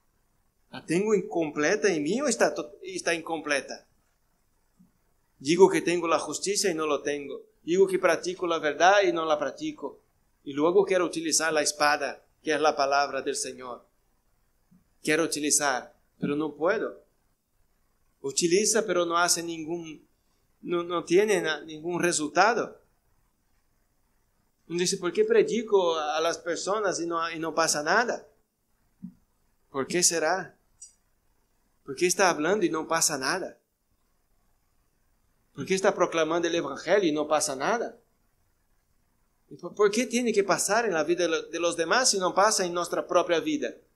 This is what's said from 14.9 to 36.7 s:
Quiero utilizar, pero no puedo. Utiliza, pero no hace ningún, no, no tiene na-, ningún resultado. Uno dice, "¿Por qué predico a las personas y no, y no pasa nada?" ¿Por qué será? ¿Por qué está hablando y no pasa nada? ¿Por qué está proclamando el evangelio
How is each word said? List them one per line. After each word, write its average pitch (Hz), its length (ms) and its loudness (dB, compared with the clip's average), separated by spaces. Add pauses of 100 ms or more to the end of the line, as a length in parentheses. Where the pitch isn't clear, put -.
Quiero 156 220 0
utilizar, 143 720 -2 (240)
pero 143 180 -4
no 147 180 -4
puedo. 156 480 -2 (1200)
Utiliza, 196 640 0
pero 180 180 0
no 170 140 -2
hace 170 240 2
ningún, 165 640 -10 (560)
no, 175 220 -4
no 175 200 -4
tiene 190 380 4
na-, 156 200 -2
ningún 160 380 -4
resultado. 175 800 2 (1900)
Uno 170 100 -4
dice, 180 180 0
"¿Por 175 160 -4
qué 214 120 2
predico 208 720 2
a 156 240 -2
las 165 180 0
personas 175 640 -2
y 170 60 -4
no, 165 260 -2
y 160 80 -8
no 160 120 -4
pasa 156 300 0
nada?" 196 460 0 (1400)
¿Por 135 180 -4
qué 175 160 0
será? 170 520 0 (1300)
¿Por 135 120 -12
qué 175 100 0
está 180 240 4
hablando 165 340 0
y 156 60 2
no 156 160 -4
pasa 160 320 0
nada? 147 400 -4 (1900)
¿Por 139 140 -10
qué 190 80 0
está 190 180 4
proclamando 165 540 0
el 165 80 -2
evangelio 165 540 0